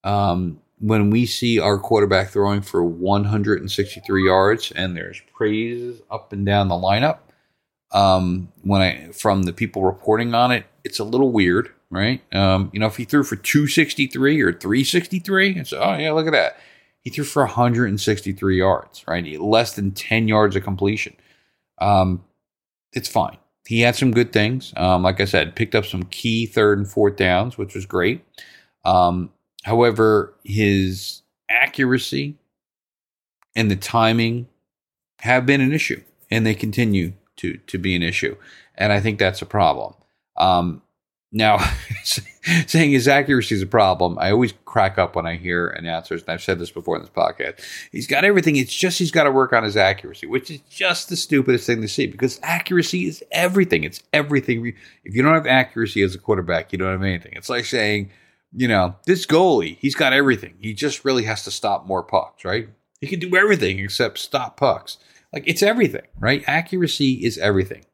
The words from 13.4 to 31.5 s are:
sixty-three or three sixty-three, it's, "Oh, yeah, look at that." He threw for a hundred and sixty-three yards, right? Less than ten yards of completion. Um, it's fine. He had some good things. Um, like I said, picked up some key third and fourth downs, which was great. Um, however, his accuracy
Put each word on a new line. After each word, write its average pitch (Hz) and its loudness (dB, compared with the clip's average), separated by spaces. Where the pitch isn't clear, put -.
sixty-three 143 0
or 90 4
three 110 -2
sixty-three, 185 -2
it's, - -10
"Oh, 185 -2
yeah, 156 -2
look 156 0
at 160 0
that." 117 2
He 127 -10
threw 147 -6
for 143 2
a 117 2
hundred 120 2
and 101 -2
sixty-three 98 0
yards, - 0
right? 80 -6
Less 110 2
than 98 -4
ten 113 -2
yards 107 4
of 95 -2
completion. 101 -4
Um, 92 2
it's - -8
fine. - -2
He 117 2
had 120 4
some 131 2
good 117 2
things. 110 -2
Um, 90 2
like 95 2
I 101 2
said, 82 0
picked - -4
up 104 2
some 92 -8
key 113 -4
third 107 2
and 101 -4
fourth 101 0
downs, 95 0
which 98 -10
was 95 -10
great. 95 -2
Um, 90 2
however, 110 4
his 98 0
accuracy 135 0